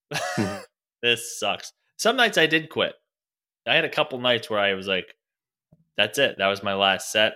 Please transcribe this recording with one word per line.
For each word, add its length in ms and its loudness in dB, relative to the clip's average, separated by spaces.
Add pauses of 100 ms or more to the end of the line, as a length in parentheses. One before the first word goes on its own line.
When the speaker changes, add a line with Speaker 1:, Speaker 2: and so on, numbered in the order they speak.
(140)
Speaker 1:
Mm-hmm. 440 -4 (440)
Speaker 2:
This 380 -2
sucks." 320 -6 (260)
Some 200 0
nights 200 2
I 80 4
did 240 0
quit. 240 -2 (720)
I 100 0
had 100 2
a 40 -2
couple 300 -2
nights 300 0
where 100 0
I 160 2
was 120 -8
like, 280 -2 (800)
"That's 220 0
it. 180 2
That 120 2
was 120 -2
my 140 -2
last 360 2
set, 240 4